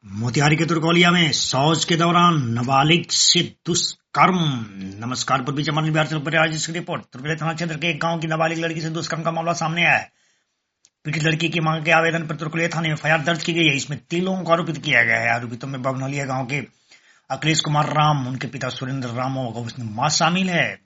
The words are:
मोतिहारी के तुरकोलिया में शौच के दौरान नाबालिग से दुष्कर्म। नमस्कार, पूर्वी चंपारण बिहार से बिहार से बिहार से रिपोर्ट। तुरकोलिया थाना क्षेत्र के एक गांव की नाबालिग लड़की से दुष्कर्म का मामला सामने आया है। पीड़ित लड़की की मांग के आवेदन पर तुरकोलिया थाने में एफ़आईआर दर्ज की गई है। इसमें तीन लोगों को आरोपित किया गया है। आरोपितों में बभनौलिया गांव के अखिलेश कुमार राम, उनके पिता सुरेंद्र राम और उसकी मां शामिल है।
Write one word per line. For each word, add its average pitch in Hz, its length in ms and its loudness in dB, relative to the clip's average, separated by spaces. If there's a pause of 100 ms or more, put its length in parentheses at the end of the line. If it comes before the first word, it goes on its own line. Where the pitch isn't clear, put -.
मोतिहारी 120 520 2
के 160 80 0
तुरकोलिया 170 460 4
में 170 220 4
शौच 156 520 2
के 175 120 2
दौरान 170 440 4 (120)
नाबालिग 135 580 4
से - 320 2 (240)
दुष्कर्म। 175 720 0 (640)
नमस्कार, 127 420 -2
पूर्वी 143 200 -2
चंपारण 156 300 0
बिहार 156 140 2
से 156 100 -4
बिहार 147 80 -4
से 160 60 -4
बिहार 160 280 2
से 160 140 -6
रिपोर्ट। 170 300 -8
तुरकोलिया 147 340 -6
थाना 156 160 -4
क्षेत्र 160 240 -4
के 170 120 -2
एक 151 120 -2
गांव 170 200 -2
की 160 60 -4
नाबालिग 160 320 0
लड़की 165 220 -4
से 160 100 -4
दुष्कर्म 160 320 -6
का 160 80 -2
मामला 165 220 -2
सामने 165 320 0
आया 143 120 4
है। - 140 -4 (920)
पीड़ित 151 180 -4
लड़की 160 260 0
की 165 120 -2
मांग 156 240 -2
के 170 60 0
आवेदन 165 360 4
पर 156 100 -6
तुरकोलिया 165 320 -2
थाने 160 200 -2
में 156 60 0
एफ़आईआर 156 280 0
दर्ज 170 220 -2
की 175 80 0
गई 165 140 2
है। 143 100 2
इसमें 139 240 -6
तीन 175 240 -2
लोगों 185 180 -2
को 165 100 2
आरोपित 165 260 0
किया 127 240 2
गया 113 180 2
है। 117 100 0
आरोपितों 120 380 -4
में 135 140 -8
बभनौलिया 135 420 -4
गांव 131 220 -4
के 139 140 -4 (680)
अखिलेश 156 300 0
कुमार 151 320 0
राम, 151 360 4
उनके 131 200 -6
पिता 131 220 -6
सुरेंद्र 131 400 -6
राम 127 280 -4
और 120 260 -6
उसकी 117 200 -10
मां 117 260 -2
शामिल 175 400 2
है। 156 160 2 (200)